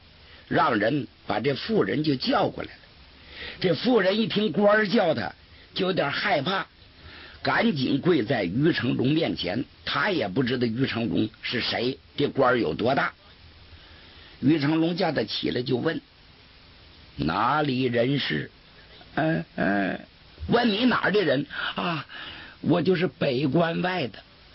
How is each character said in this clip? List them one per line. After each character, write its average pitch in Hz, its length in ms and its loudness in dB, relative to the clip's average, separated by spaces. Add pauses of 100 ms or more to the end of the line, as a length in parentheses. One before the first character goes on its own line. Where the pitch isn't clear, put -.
(500)
让 147 280 2
人 117 300 0 (180)
把 107 140 0
这 135 140 0
妇 196 280 0
人 113 220 0
就 147 120 0
叫 196 340 0
过 - 160 -10
来 - 80 -18
了。 - 60 -20 (840)
这 175 120 2
妇 226 280 4
人 190 180 2
一 220 80 2
听 202 240 0
官 208 280 4
儿 214 100 2
叫 180 240 4
他， 117 200 -4 (400)
就 185 120 -2
有 185 80 0
点 147 180 0
害 175 300 0
怕， 180 260 -2 (720)
赶 190 320 2
紧 131 280 0
跪 160 200 4
在 107 220 0
于 131 300 2
成 127 240 0
龙 123 140 2
面 151 260 0
前。 95 260 -4 (220)
他 160 260 -2
也 123 160 0
不 95 160 0
知 123 140 0
道 120 100 0
于 120 180 0
成 117 220 -2
龙 107 220 0 (120)
是 120 200 -4
谁， 120 360 -2 (200)
这 139 100 2
官 127 240 2
儿 123 80 2
有 80 140 0
多 113 200 0
大。 170 200 -2 (1300)
于 151 180 4
成 160 220 0
龙 170 160 0
叫 170 160 0
他 127 100 -2
起 - 280 -4
来 127 100 -4
就 127 160 -2
问 - 240 -2 (1120)
：“哪 104 460 0
里 131 220 0
人 123 360 2
士 - 320 -4 (640)
？”“嗯， 160 300 0 (100)
嗯。 - 440 -2 (480)
”“问 240 220 4
你 208 140 0
哪 226 140 4
儿 165 140 0
的 202 120 2
人 139 220 2 (300)
？”“啊， 175 300 -4 (540)
我 165 220 2
就 180 140 4
是 175 120 0
北 143 400 -2
关 165 340 2
外 180 260 -2
的。 - 120 -14 (360)